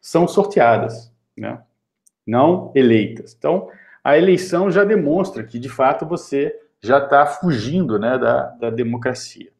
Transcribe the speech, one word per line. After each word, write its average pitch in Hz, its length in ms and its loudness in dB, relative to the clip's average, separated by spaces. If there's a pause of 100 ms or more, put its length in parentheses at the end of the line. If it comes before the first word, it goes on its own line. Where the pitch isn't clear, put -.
são 170 260 0
sorteadas, 117 840 0 (240)
né, 110 240 -12 (640)
não 143 480 2
eleitas. 113 640 2
Então, 170 320 -4 (340)
a 143 140 4
eleição 180 540 2
já 196 120 2
demonstra 160 600 -2
que, 120 160 -12
de 120 100 -12
fato, 139 360 0
você 151 520 -6 (240)
já 131 200 2
tá 143 240 4
fugindo, 139 760 -2
né, 120 180 -2
da, 123 340 0
da 117 180 -6
democracia. 117 920 -6